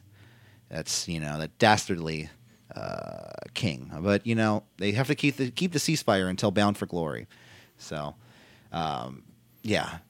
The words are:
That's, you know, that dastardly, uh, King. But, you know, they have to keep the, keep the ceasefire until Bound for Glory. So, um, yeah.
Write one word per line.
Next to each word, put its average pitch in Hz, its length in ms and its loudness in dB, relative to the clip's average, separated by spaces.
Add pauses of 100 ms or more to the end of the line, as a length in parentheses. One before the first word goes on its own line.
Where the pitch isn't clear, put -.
(680)
That's, - 380 -4
you 85 120 -4
know, 76 200 -4
that 80 200 -8
dastardly, 82 720 4 (440)
uh, 50 580 -10 (240)
King. 71 360 -2 (100)
But, 101 260 4
you 117 80 2
know, 107 280 2 (140)
they 101 160 0
have 120 140 2
to 147 80 2
keep 143 220 2
the, 131 140 0
keep 175 220 -2
the 147 60 0
ceasefire 101 500 2
until 95 220 2
Bound 104 260 4
for 104 80 -4
Glory. 78 420 -4 (540)
So, 73 340 -8 (580)
um, 67 500 -4 (400)
yeah. 87 360 0 (100)